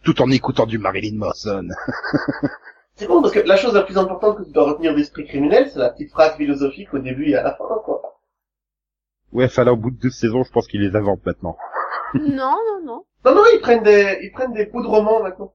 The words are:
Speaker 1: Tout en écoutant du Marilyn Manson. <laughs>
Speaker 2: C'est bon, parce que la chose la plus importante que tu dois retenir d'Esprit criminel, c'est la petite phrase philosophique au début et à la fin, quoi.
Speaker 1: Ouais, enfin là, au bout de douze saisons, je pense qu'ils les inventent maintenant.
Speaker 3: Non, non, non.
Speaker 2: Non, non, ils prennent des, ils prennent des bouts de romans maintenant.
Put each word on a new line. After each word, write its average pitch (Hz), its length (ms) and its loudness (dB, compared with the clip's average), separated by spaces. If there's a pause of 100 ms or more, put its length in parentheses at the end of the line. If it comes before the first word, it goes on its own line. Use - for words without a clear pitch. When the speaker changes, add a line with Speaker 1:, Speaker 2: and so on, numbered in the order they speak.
Speaker 1:
Tout 233 180 2
en 127 100 4
écoutant 127 340 2
du 113 120 -6
Marilyn 101 400 -4
Manson. 98 500 -6 (600)
<laughs> - 680 -10
Speaker 2:
C'est - 120 -12
bon, 349 140 4
parce 226 120 0
que - 60 2
la 196 180 4
chose 233 180 0
la 190 80 4
plus 190 140 -4
importante 190 400 0
que 190 60 -12
tu 151 80 -16
dois 147 200 2
retenir 151 240 -2
d'Esprit 147 300 -4
criminel, 180 440 2
c'est 143 100 -10
la 123 120 0
petite - 200 -14
phrase 156 240 2
philosophique 143 580 -4
au 139 60 -4
début 131 300 -6
et - 60 2
à - 80 0
la - 120 -4
fin, - 100 -12 (180)
quoi. - 380 -10 (1120)
Speaker 1:
Ouais, 127 120 2
enfin 123 200 2
là, 123 80 6
au - 20 6
bout 113 160 -4
de 123 80 -16
douze 127 160 -2
saisons, 117 280 0
je - 80 -6
pense - 160 0
qu'ils 104 140 -4
les 98 140 0
inventent 101 300 0
maintenant. 85 320 -6 (580)
Speaker 3:
Non, 277 400 -2
non, 415 280 -4
non. 262 220 -14 (200)
Speaker 2:
Non, 277 100 6
non, 415 80 6 (100)
ils - 80 4
prennent 233 220 4
des, 202 400 4
ils 196 80 -14
prennent 254 220 -6
des 208 120 -2
bouts 233 160 -10
de 208 60 -8
romans 214 340 2
maintenant. 190 340 -10